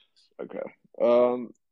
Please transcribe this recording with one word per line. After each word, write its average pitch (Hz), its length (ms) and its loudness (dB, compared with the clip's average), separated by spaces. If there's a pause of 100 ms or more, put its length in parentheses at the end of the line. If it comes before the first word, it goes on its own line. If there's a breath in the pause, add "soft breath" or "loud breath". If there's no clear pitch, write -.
(400 soft breath)
Okay. - 200 -12 (420)
Um, 123 480 2 (200)